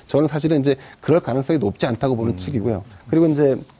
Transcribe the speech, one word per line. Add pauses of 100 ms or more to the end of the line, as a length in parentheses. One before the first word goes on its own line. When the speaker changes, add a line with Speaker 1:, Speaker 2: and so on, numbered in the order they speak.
Speaker 1:
저는
사실은
이제 (240)
그럴
가능성이
높지
않다고
보는
Speaker 2:
음.
Speaker 1:
측이고요. (240)
그리고
이제 (220)